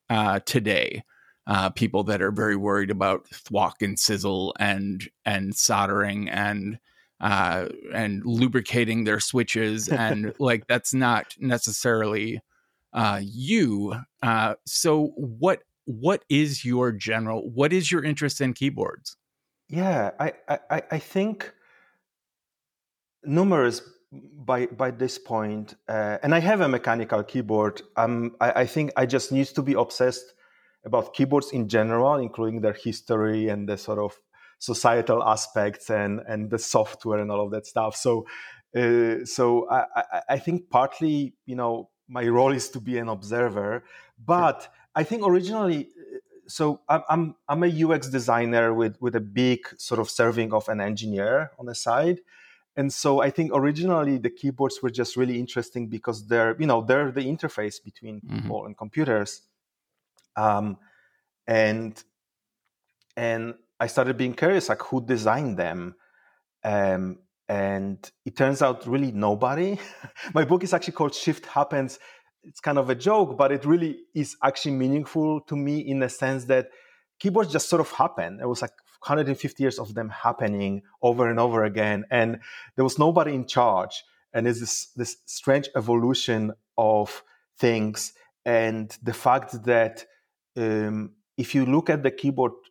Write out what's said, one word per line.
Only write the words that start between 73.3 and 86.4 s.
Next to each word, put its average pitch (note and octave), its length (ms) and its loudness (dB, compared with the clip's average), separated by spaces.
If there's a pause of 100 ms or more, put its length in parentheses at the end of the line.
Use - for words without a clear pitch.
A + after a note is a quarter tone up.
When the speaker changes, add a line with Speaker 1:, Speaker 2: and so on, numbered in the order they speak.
Speaker 2:
but C3+ 160 4
it C#3 140 -2
really D#3+ 320 2 (160)
is D3+ 280 -4
actually C#3 300 0
meaningful D3 680 0
to - 140 -8
me C#3+ 240 -2
in C#3 180 -2
the B2+ 100 2
sense C3 380 -2
that C3 240 2 (480)
keyboards G3 340 2
just D3+ 160 0
sort E3+ 120 4
of D3+ 100 -2
happen. G2 500 -2
It B2 60 -6
was, B2 160 -4
like, - 100 -6 (300)
hundred D3 260 2
and C3+ 100 -2
fifty - 260 -4
years B2+ 160 0
of G#2+ 140 -12
them A2+ 140 -6
happening G2+ 720 -2 (220)
over A#2+ 260 4
and A#2 120 0
over A#2 240 2
again. G#2+ 460 0
And A#2 280 2 (380)
there C3+ 80 4
was C3 160 0
nobody D#3 340 4
in B2+ 120 -4
charge. G2+ 580 0 (280)
And A#2 140 0
it's A#2 140 0
this, - 260 -6 (100)
this A#2+ 200 -6 (100)
strange C#3 500 0
evolution A#2 760 2 (260)